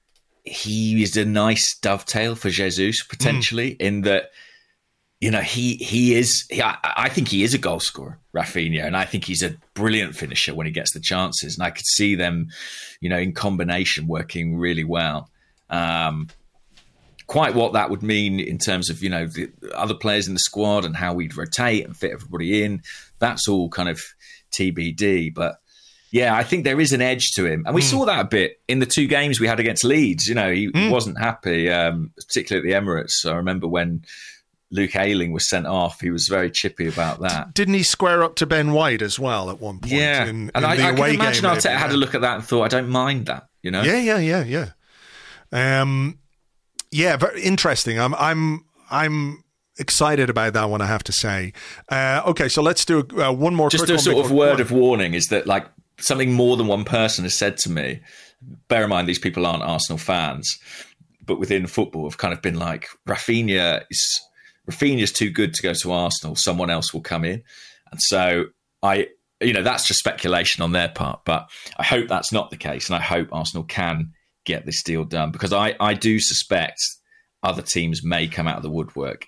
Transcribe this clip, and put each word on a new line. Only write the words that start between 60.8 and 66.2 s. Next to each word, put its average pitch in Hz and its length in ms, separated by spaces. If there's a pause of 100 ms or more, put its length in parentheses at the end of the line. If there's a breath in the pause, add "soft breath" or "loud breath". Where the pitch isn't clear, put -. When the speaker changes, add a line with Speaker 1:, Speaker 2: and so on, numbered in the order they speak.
Speaker 1:
but 95 140
within 95 280
football 80 420
have 76 100
kind 90 140
of 82 80
been 85 180
like, 82 300 (180)
"Rafinha 95 840
is, - 300 (480 soft breath)
Rafinha's 127 440
too 107 180
good 87 240
to - 80
go 87 120
to 87 180
Arsenal, 85 440